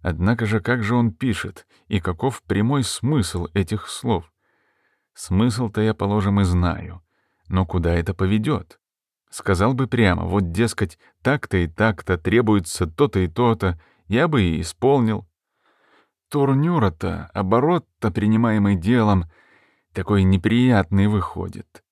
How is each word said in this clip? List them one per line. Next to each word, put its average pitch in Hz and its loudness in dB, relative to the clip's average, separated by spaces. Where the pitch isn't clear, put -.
Однако 92 -2
же 107 -2
как 117 -2
же 110 -2
он 117 2
пишет, - -6
и 101 -2
каков 95 -6
прямой 120 0
смысл 120 -2
этих 101 -4
слов? - -4
Смысл-то 110 -2
я, 107 2
положим, 101 0
и 101 4
знаю, 87 -2
но 92 0
куда 85 0
это 85 -2
поведет? 107 -2
Сказал 101 0
бы 127 -2
прямо, 90 2
вот, 90 0
дескать, 98 -2
так-то 131 -2
и 87 0
так-то 95 -2
требуется 104 0
то-то 120 0
и 90 0
то-то, 101 0
я 127 0
бы 143 2
и 82 0
исполнил. 113 0
Турнюра-то, 135 0
оборот-то, 117 0
принимаемый 107 2
делом — 101 2
такой 98 2
неприятный 101 2
выходит. 92 -6